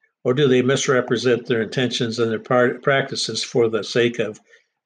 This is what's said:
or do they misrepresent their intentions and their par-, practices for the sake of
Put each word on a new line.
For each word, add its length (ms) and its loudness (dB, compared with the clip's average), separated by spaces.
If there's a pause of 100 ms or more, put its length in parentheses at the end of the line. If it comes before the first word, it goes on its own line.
(240)
or 100 2
do 120 2
they 160 4
misrepresent 840 0
their 160 0
intentions 560 -2
and 120 0
their 80 -2
par-, 420 2
practices 640 -2
for 260 0
the 140 -2
sake 360 0
of 220 -6 (460)